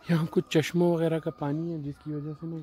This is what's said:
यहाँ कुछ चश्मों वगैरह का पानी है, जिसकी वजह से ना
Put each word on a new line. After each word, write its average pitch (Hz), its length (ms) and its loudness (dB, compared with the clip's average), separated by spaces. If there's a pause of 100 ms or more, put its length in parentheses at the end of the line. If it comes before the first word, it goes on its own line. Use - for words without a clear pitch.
यहाँ 165 180 4
कुछ - 260 0
चश्मों 175 420 4
वगैरह 160 260 2
का 156 120 -4
पानी 156 400 -4
है, 156 120 -6
जिसकी 143 300 -8
वजह 151 200 -6
से 165 140 -12
ना 165 160 -8